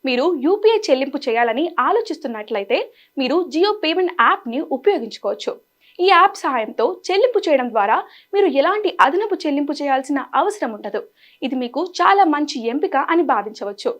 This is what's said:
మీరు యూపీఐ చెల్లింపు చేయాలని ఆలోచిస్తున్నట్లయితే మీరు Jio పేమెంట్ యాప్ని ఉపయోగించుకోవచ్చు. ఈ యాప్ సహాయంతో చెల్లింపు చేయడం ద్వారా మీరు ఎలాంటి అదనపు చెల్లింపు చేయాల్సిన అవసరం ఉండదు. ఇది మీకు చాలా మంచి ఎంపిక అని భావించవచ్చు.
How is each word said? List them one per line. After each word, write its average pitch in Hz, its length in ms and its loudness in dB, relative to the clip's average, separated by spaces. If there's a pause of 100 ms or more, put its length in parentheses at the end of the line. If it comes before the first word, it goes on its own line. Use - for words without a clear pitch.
మీరు 277 180 0 (200)
యూపీఐ 415 420 4
చెల్లింపు 277 400 0
చేయాలని 233 380 0 (220)
ఆలోచిస్తున్నట్లయితే 240 920 -2 (420)
మీరు 262 160 0 (180)
Jio 392 160 2 (120)
పేమెంట్ 349 320 0 (120)
యాప్ని 269 340 -2 (180)
ఉపయోగించుకోవచ్చు. 233 720 -2 (520)
ఈ - 100 4
యాప్ 392 300 4
సహాయంతో 233 420 -2 (200)
చెల్లింపు 403 400 2
చేయడం 254 280 2
ద్వారా 220 240 2 (360)
మీరు 403 140 4 (120)
ఎలాంటి 381 300 0 (140)
అదనపు 381 400 0
చెల్లింపు 285 340 -2
చేయాల్సిన 277 400 -2 (220)
అవసరం 415 380 -2
ఉండదు. - 220 -6 (440)
ఇది 262 180 -4
మీకు 254 200 -4 (180)
చాలా 392 240 6 (100)
మంచి 294 240 -4 (140)
ఎంపిక 320 240 -2 (160)
అని 339 200 4
భావించవచ్చు. 208 680 -4